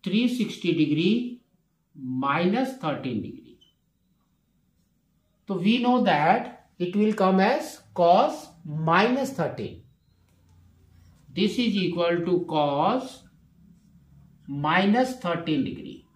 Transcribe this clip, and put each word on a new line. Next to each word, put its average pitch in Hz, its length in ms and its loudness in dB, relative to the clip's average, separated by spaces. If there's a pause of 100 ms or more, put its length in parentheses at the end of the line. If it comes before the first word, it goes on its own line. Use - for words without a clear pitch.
three 220 240 0
sixty - 460 -2
degree 165 680 0 (540)
minus 143 840 -2
thirteen 127 420 -6
degree. - 380 -16 (1900)
So 196 80 -4
we 208 220 2
know 247 260 2
that 175 640 0 (100)
it 180 200 -2
will 214 160 2
come 190 260 4
as 247 420 0 (120)
cos 185 560 4 (160)
minus 185 680 0
thirteen. - 520 -6 (1500)
This 196 200 0
is 226 240 -2
equal 170 480 0
to 175 200 0
cos 156 760 -2 (1300)
minus 190 680 2
thirteen 156 480 -2
degree. - 420 -10 (100)